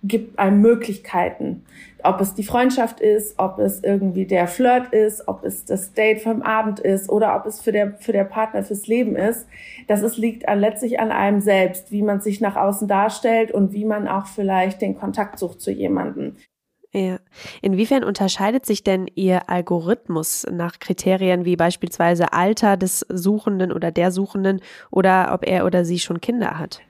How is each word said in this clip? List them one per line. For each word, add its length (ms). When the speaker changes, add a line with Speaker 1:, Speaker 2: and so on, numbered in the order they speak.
Speaker 1:
gibt 360
einem 220
Möglichkeiten. 1040
Ob 180
es 140
die 100
Freundschaft 560
ist, 380
ob 200
es 240
irgendwie 440
der 200
Flirt 460
ist, 340
ob 180
es 200
das 300
Date 260
vom 220
Abend 360
ist 300
oder 260
ob 120
es 140
für 120
der, 220
für 180
der 120
Partner 380
fürs 240
Leben 300
ist. 300
Das 140
ist, 140
liegt 300
an, 140
letztlich 400
an 100
einem 300
selbst, 500
wie 120
man 180
sich 200
nach 140
außen 320
darstellt 640
und 220
wie 120
man 220
auch 200
vielleicht 540
den 160
Kontakt 440
sucht 200
zu 120
jemandem. 640
Speaker 2:
Ja. 260
Inwiefern 440
unterscheidet 600
sich 200
denn 220
Ihr 340
Algorithmus 1000
nach 280
Kriterien 680
wie 120
beispielsweise 760
Alter 440
des 320
Suchenden 640
oder 180
der 220
Suchenden 480
oder 440
ob 120
er 200
oder 180
sie 140
schon 220
Kinder 380
hat? 320